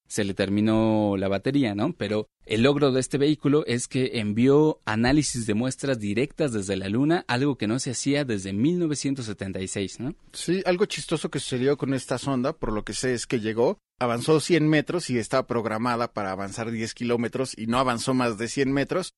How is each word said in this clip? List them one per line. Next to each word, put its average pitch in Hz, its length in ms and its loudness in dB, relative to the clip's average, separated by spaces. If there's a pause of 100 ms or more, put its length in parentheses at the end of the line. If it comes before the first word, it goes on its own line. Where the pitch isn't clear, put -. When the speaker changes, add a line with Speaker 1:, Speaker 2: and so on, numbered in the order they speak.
Speaker 1:
se 107 160 -2
le 98 100 -2
terminó 107 800 2
la 98 120 -2
batería, 113 460 0
¿no? 123 200 -2
Pero 107 320 -2 (180)
el 107 180 0
logro 143 300 4
de 131 80 2
este - 180 -2
vehículo 147 480 2
es 120 220 -2
que 123 320 -2
envió 131 640 4
análisis 120 600 2
de 110 80 2
muestras 127 440 -2
directas 117 540 -2
desde 98 240 -2
la 95 120 -6
luna, 143 400 2
algo 131 280 2
que 107 100 -2
no 113 120 0
se 135 120 -4
hacía 139 340 0
desde 98 280 -4
mil 143 260 2
novecientos 139 460 -2
setenta 98 360 -6
y 95 80 -6
seis, 101 320 -6
¿no? 127 140 -6 (180)
Speaker 2:
Sí, 185 340 -2
algo 185 180 2
chistoso - 460 -4
que 143 100 -4
sucedió 131 380 0
con 135 160 -2
esta 127 240 -2
sonda, 135 340 -2
por 113 200 -6
lo 104 120 -2
que 107 80 -8
sé, 127 220 -2
es 113 120 -6
que 123 140 0
llegó, 110 380 0 (200)
avanzó 127 420 2
cien 156 280 4
metros 147 420 0
y 123 80 2
estaba 123 280 0
programada 117 640 -2
para 101 180 -4
avanzar 98 400 -6
diez 113 240 -6
kilómetros 120 640 -2
y 113 80 -8
no 117 120 0
avanzó 127 360 0
más 120 240 0
de 117 80 -4
cien 135 260 0
metros. 143 460 -2